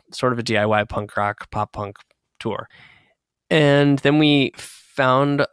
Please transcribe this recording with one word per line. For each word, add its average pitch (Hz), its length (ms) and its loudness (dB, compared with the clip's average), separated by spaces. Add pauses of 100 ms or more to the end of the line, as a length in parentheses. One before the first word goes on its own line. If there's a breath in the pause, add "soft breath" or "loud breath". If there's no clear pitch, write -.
(120)
sort 127 220 -2
of 117 60 -6
a 113 40 -8
D 110 140 -2
I 104 80 0
Y 107 180 0
punk 107 320 -8
rock, 104 360 -4
pop 107 200 -6
punk 101 240 -10 (420)
tour. - 300 -8 (840 soft breath)
And 143 480 4
then 143 200 2
we 147 380 2
found 139 960 -2